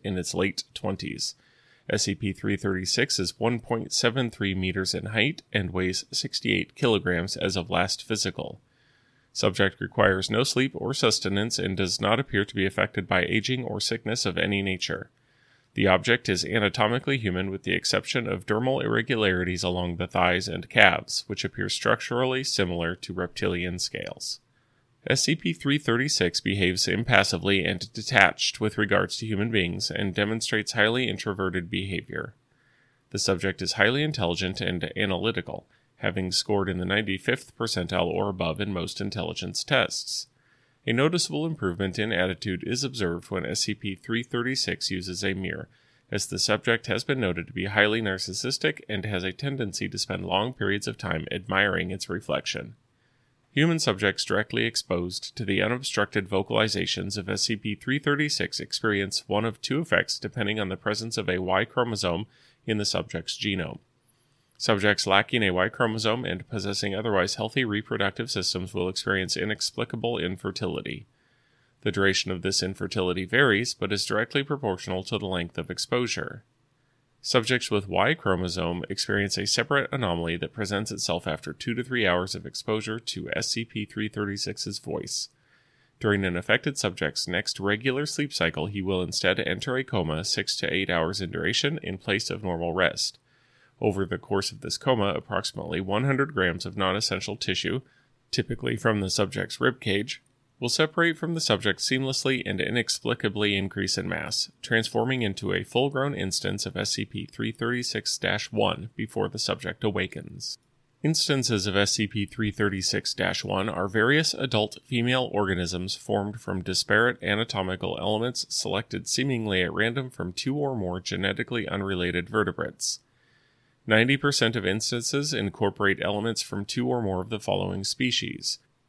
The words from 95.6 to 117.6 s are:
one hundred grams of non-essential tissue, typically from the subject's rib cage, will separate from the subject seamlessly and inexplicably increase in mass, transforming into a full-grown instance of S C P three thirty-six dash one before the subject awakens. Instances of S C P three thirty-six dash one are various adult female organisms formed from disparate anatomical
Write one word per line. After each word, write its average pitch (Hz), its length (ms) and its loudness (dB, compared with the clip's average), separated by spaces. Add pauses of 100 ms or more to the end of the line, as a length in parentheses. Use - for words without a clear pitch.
one 101 220 0
hundred 139 280 2
grams 90 320 2
of 95 140 -10
non-essential 95 600 0
tissue, 92 440 -2 (480)
typically 120 480 -2
from 107 240 4
the 95 80 0
subject's 98 500 -2
rib 123 220 2
cage, 104 400 -2 (360)
will 120 120 -2
separate 160 480 2
from 170 160 -4
the 160 80 -2
subject 104 400 2
seamlessly 135 640 0
and 98 160 -2
inexplicably 107 960 0
increase 98 400 0
in 92 100 -4
mass, 80 420 -2 (120)
transforming 117 600 0
into 98 300 -2
a 92 140 0
full-grown 139 500 0
instance 95 500 -4
of 95 120 -8
S 101 140 -2
C 104 120 -2
P 104 220 -8
three 113 260 -6
thirty-six 120 640 -4
dash 101 360 -2
one 104 420 0
before 110 320 -2
the 98 100 -8
subject 92 460 -4
awakens. - 760 -6 (460)
Instances 131 640 2
of 95 80 0
S 101 160 4
C 107 160 2
P 101 180 -2
three 107 260 -2
thirty-six 98 640 0
dash - 300 0
one 98 240 0
are 95 220 -2
various 123 440 4
adult 110 520 0
female 123 480 0
organisms 92 640 0
formed 104 420 -2
from 95 240 -4
disparate 104 580 2
anatomical 95 800 -2